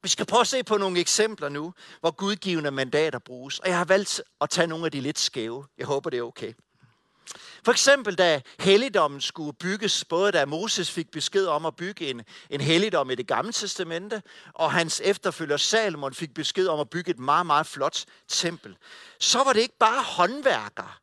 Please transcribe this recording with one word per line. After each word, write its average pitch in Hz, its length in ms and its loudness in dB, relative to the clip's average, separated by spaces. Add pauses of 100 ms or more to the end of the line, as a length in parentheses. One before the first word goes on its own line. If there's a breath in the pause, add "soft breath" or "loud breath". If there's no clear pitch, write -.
Vi 185 60 -6
skal - 180 0
prøve 226 140 4
at 214 80 4
se 254 140 0
på 214 140 0
nogle 190 240 0
eksempler 202 480 0
nu, 151 260 -8 (260 loud breath)
hvor 165 100 2
gudgivende 180 600 -2
mandater 135 480 0
bruges. 127 400 -12
Og - 100 -2
jeg 180 100 2
har 180 60 0
valgt 190 380 2 (180)
at 147 100 0
tage 170 160 2
nogle 165 180 -6
af 156 80 -2
de 143 80 -6
lidt 143 180 -4
skæve. 123 480 -4 (120)
Jeg 131 80 -8
håber, 143 240 -2
det 127 80 -4
er 120 40 -4
okay. 117 320 -12 (1080 loud breath)
For 240 80 6
eksempel, 254 460 4
da 160 240 4 (160 loud breath)
helligdommen 190 600 2
skulle 147 320 -8
bygges, 190 520 -4
både 190 280 2
da 156 120 4
Moses 165 460 -4
fik 165 200 -6
besked 190 360 -2
om 160 200 -2
at 151 100 -6
bygge 170 340 -8
en, 117 140 -8 (260 loud breath)
en 139 100 -4
helligdom 165 500 2
i 127 40 0
Det 117 120 -6
Gamle 139 260 -2
Testamente, 190 680 -6 (320 loud breath)
og 156 180 0
hans 165 320 0
efterfølger 170 520 0
Salomon 156 580 0
fik 160 200 -10
besked 185 340 -2
om 151 120 0
at 143 100 -4
bygge 170 200 -6
et 127 80 -2
meget, 147 280 2
meget 151 200 2
flot - 380 -4 (240 soft breath)
tempel, 131 480 -4 (440 loud breath)
så 254 240 4
var 269 80 4
det 214 80 6
ikke 240 180 -2
bare 233 240 4
håndværkere. 185 920 0 (100)